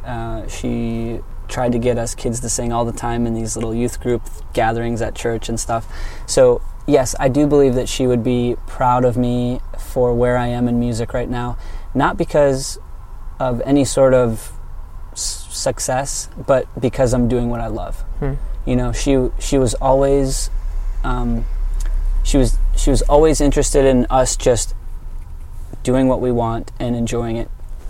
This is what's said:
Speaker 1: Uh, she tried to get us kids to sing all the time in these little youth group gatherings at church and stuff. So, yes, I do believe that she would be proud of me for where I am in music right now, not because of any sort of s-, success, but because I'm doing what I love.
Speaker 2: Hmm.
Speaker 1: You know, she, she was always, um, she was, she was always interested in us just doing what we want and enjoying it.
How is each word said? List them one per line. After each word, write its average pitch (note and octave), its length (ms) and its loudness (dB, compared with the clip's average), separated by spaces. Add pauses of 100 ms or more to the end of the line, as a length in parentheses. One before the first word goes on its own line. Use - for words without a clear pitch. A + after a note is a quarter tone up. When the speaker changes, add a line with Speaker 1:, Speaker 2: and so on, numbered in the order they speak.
Speaker 1:
Uh, A#2 420 -6
she A#2 720 -4 (280)
tried B2 240 -2
to A#2+ 80 0
get A#2+ 180 0
us A#2 160 -4
kids A#2+ 280 -4
to A#2+ 80 -4
sing A#2+ 240 -2
all A#2+ 100 0
the A#2 80 -2
time A#2+ 340 -2
in A2+ 80 0
these A2 220 -4
little A2+ 180 -4
youth A#2 280 -2
group A#2+ 200 0 (320)
gatherings A#2 480 0
at G#2+ 140 -4
church A2+ 320 -4
and A#2 100 -2
stuff. A2+ 300 -4 (400)
So, B2 340 6 (240)
yes, C#3 340 2
I C#3+ 100 4
do C#3+ 180 4
believe C#3+ 280 6
that B2 120 0
she - 180 0
would B2 160 2
be B2 360 0 (100)
proud B2 380 2
of A#2+ 100 2
me B2 460 0 (180)
for B2 340 0
where B2 240 2
I A#2+ 100 0
am A#2+ 200 0
in A#2+ 120 2
music A#2+ 340 -2
right B2 160 -4
now, A#2+ 280 -4 (380)
not D3+ 220 2
because C#3+ 600 2 (640)
of B2+ 220 -2
any C#3 240 2
sort C3 280 4
of A#2 380 2 (640)
s-, - 360 -8
success, - 800 -4 (180)
but C3 220 2 (140)
because B2+ 320 2
I'm B2 160 2
doing A#2+ 200 0
what A#2 120 -4
I A2+ 60 -4
love. A2 340 -6 (180)
Speaker 2:
Hmm. C#3 140 -2 (320)
Speaker 1:
You B2+ 100 0
know, B2 160 0
she, B2+ 380 2 (100)
she - 180 0
was B2+ 180 2
always, C#3 760 2 (560)
um, A2+ 400 0 (800)
she - 120 4
was, B2+ 200 6 (180)
she - 140 4
was A#2 140 4
always D3+ 360 6
interested C#3+ 460 4
in B2+ 240 4
us C3 260 2
just - 400 0 (1080)
doing C3 260 4
what B2 100 2
we B2+ 140 0
want A2+ 440 -2
and A#2+ 160 -2
enjoying A#2 440 -2
it. A#2 120 -4 (400)